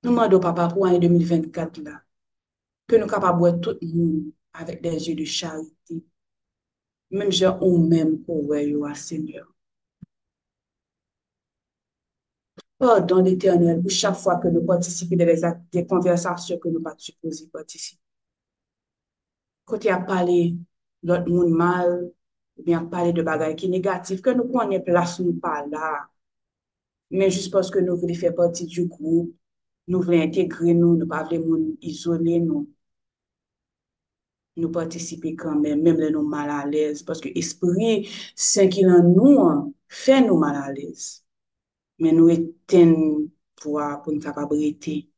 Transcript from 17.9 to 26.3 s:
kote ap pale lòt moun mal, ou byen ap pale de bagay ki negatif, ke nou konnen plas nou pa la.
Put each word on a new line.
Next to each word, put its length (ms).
kote 240
ap 160
pale 300
lòt 220
moun 260
mal, 360
ou 80
byen 160
ap 120
pale 220
de 100
bagay 340
ki 120
negatif, 540
ke 100
nou 160
konnen 340
plas 360
nou 220
pa 160
la. 240